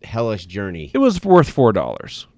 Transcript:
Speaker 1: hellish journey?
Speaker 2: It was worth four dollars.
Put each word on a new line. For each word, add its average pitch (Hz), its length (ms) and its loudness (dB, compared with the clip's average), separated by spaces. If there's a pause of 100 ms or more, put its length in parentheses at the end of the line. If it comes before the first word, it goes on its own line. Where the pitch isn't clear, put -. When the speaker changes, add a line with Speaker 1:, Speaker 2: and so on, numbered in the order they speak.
Speaker 1:
hellish 113 440 -6
journey? 87 460 -8
Speaker 2:
It - 40 0
was 247 260 2
worth 180 260 6
four 123 220 2
dollars. 62 560 -6 (100)